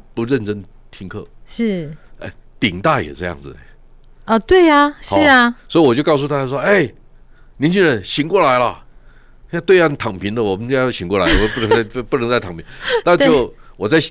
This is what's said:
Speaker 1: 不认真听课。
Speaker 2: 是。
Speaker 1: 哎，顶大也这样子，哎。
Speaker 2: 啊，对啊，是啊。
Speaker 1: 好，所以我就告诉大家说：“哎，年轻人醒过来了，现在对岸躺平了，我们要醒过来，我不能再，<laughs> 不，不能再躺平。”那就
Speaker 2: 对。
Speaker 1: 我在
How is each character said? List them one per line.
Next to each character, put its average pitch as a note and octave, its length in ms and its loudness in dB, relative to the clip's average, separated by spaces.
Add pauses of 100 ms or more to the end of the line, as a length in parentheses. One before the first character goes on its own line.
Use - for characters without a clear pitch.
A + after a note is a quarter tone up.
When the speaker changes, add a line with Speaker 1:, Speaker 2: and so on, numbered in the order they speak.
(140)
Speaker 1:
不 A#2 100 -4
认 A#2+ 220 -2
真 G#2 180 -6 (280)
听 - 140 -16
课。 G2 220 -12 (180)
Speaker 2:
是。 F#3 460 -6 (280)
Speaker 1:
哎， - 140 -14 (240)
顶 F#2 220 -2
大 C#3+ 220 0
也 D2 120 -8
这 D#2 120 -8
样 E2+ 160 -6
子， C2+ 180 -16
哎。 - 760 -8
Speaker 2:
啊， A3 40 2
对 F4+ 300 4
啊， D4 200 4 (120)
是 - 220 -4
啊。 B3+ 280 4
Speaker 1:
好， A#3+ 60 -10 (100)
所 E3 140 2
以 D#3+ 40 6
我 B2 80 4
就 C3 80 0
告 D3 160 2
诉 C#3 80 -2
大 C#3+ 160 -2
家 C3 60 -4
说 C3+ 160 -6
：“哎， F3+ 260 2 (680)
年 C#3+ 120 0
轻 F#3+ 140 2
人 B2+ 180 2
醒 D3 280 -4
过 F#3+ 120 2
来 C3 160 4
了， A2+ 240 -2 (680)
现 E3+ 80 -4
在 E3 60 -12
对 F#3 160 4
岸 D#3 160 0
躺 G2+ 200 -8
平 G2 160 -6
了， A#2+ 80 -4
我 G2+ 140 0
们 A#2 140 -10
要 C3 200 0
醒 A2 160 -8
过 F#2+ 140 0
来， F2+ 60 2
我 G2+ 240 2
不 B2+ 100 -8
能 A2 100 -2
再， A#2 180 2
<laughs> - 40 -20 (100)
不， - 20 -8
不 C#3+ 160 -4
能 A#2 100 -4
再 A#2+ 100 2
躺 F2+ 160 -10
平。” E2 100 -16 (380)
那 F3 140 4
就 C#3 300 2
Speaker 2:
对。 - 80 -16 (200)
Speaker 1:
我 G#2 140 -4
在 D#3 80 2 (140)